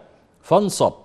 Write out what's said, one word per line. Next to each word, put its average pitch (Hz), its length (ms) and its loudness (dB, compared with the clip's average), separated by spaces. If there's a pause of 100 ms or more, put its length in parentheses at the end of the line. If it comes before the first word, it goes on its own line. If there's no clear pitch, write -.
(420)
فانصب". 175 500 0 (120)